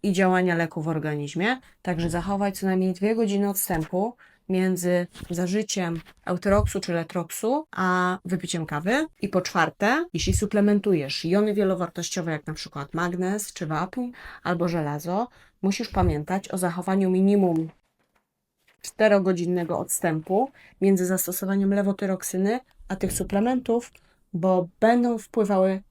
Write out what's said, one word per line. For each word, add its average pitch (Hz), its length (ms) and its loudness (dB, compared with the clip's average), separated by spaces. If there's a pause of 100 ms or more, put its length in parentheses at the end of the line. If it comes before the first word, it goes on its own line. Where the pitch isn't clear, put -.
i 202 100 2
działania 185 420 4
leku 165 260 -2
w 151 60 -4
organizmie, 156 680 -2 (240)
także 170 280 -2
zachować 196 500 -2
co 196 60 -4
najmniej 185 280 2
dwie 202 220 0
godziny 202 340 2
odstępu 190 680 -2 (340)
między 180 580 2 (220)
zażyciem 180 720 -2 (240)
euteroksu 196 540 2
czy 185 140 -4
letroksu, 180 800 -2
a 185 540 0
wypiciem 175 400 -4
kawy. 208 420 -2 (140)
I - 80 -4
po 180 120 2
czwarte, 214 720 0
jeśli 180 200 -2
suplementujesz 202 920 2
jony 208 280 2
wielowartościowe, 180 760 -2
jak 151 160 -6
na 156 60 -8
przykład - 400 -12
magnez 180 600 -4
czy 165 140 -8
wapń 185 440 -4 (320)
albo 175 240 0
żelazo, 165 600 -2 (340)
musisz 196 280 -2
pamiętać 175 600 0
o 196 80 -6
zachowaniu 185 520 0
minimum 185 600 4 (1120)
czterogodzinnego 180 1000 2
odstępu 175 720 0 (300)
między 190 240 4
zastosowaniem 190 680 0
lewotyroksyny 196 840 0 (320)
a 190 40 -4
tych 190 180 -2
suplementów, 233 760 0 (420)
bo 180 340 2 (120)
będą 240 380 4
wpływały 190 720 0